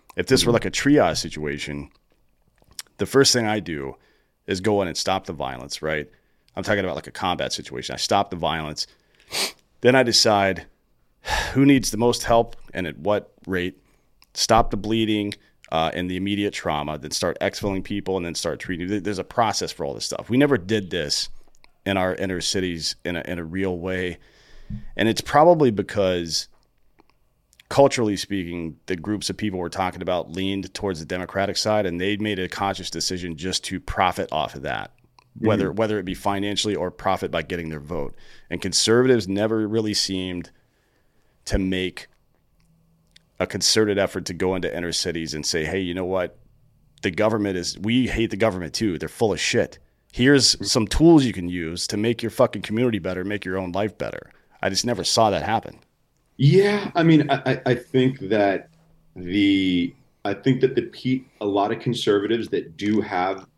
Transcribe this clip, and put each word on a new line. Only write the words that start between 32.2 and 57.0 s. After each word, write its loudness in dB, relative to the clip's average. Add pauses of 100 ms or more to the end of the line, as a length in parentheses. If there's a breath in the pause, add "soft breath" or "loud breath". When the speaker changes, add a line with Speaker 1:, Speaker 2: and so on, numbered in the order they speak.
Speaker 1:
a -4
conscious -4
decision -4
just -4
to -8
profit 0
off -2
of -12
that, -6 (460)
whether, 2
Speaker 2:
Mm-hmm. -6
Speaker 1:
whether 0
it -4
be -6
financially -2
or -2
profit -2
by -2
getting -6
their -8
vote. -6 (360 soft breath)
And -4
conservatives 4
never 0
really 0
seemed -4 (960)
to 0
make -2 (1300)
a 0
concerted 2
effort -2
to -6
go 0
into -4
inner -4
cities -4
and -6
say, 0
"Hey, -2
you -4
know -4
what? -4 (640)
The 0
government 0
is, -6
we 2
hate 0
the -6
government 0
too. -2
They're -6
full 0
of -4
shit. 0 (340)
Here's 4 (140)
some 2
tools 8
you 0
can -6
use -6
to -6
make 0
your -4
fucking 2
community 0
better, -6
make -6
your -4
own -4
life -2
better." -8 (320 soft breath)
I 0
just -2
never -2
saw 4
that 0
happen. -4 (580)
Speaker 2:
Yeah, 4
I 4